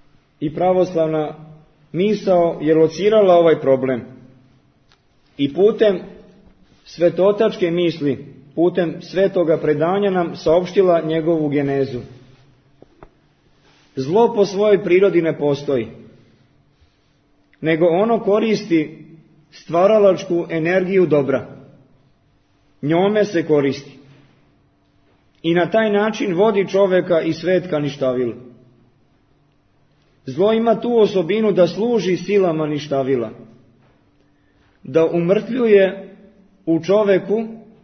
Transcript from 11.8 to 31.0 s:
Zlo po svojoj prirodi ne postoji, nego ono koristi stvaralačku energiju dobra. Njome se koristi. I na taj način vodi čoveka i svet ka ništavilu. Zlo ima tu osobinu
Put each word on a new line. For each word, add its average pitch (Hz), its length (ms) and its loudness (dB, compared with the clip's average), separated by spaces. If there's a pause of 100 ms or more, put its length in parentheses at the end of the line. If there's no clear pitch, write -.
Zlo 175 380 0
po 196 120 2
svojoj 202 380 0
prirodi 180 380 2
ne 156 160 -4
postoji, 139 500 -2 (1700)
nego 160 260 0
ono 202 340 0
koristi 202 840 -2 (440)
stvaralačku 180 1000 2
energiju 180 560 0
dobra. 135 400 0 (1400)
Njome 196 420 0
se 165 220 -2
koristi. 143 520 -2 (1400)
I 165 120 -2
na 175 160 0
taj 220 200 0
način 208 440 -2
vodi 202 340 0
čoveka 185 520 2
i 160 120 -2
svet 165 380 -2
ka 151 80 -2
ništavilu. 127 560 -4 (1900)
Zlo 165 260 -2
ima 226 280 0
tu 240 180 0
osobinu 202 540 0